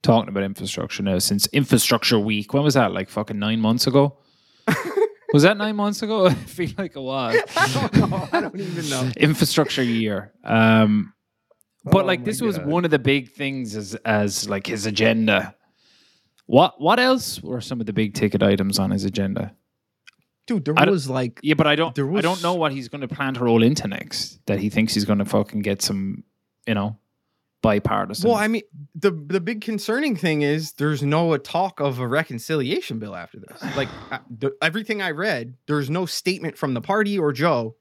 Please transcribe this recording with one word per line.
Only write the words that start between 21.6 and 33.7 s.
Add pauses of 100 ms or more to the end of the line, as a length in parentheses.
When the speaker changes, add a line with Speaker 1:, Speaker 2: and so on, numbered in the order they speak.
Speaker 1:
I
don't,
Speaker 2:
there
Speaker 1:
I
don't
Speaker 2:
was
Speaker 1:
know
what
he's
gonna
plan
to
roll
into
next
that
he
thinks
he's
gonna
fucking
get
some, (420)
you
know, (640)
bipartisan.
Speaker 2:
Well,
I
mean, (340)
the,
the
big
concerning
thing
is
there's
no,
uh,
talk
of
a
reconciliation
bill
after
this.
Speaker 1:
<sighs>